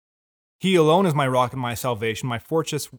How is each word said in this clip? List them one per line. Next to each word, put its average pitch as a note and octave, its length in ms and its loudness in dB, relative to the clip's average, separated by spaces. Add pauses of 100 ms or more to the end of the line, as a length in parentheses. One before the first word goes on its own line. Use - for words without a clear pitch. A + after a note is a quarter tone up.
(600)
He F#3+ 160 2
alone E3 300 6
is E3 100 2
my C#3+ 120 0
rock B2+ 240 0
and C3+ 100 -10
my A#2+ 120 -6
salvation, A2+ 560 -4
my A#2 100 -6
fortress D#3 480 -4 (120)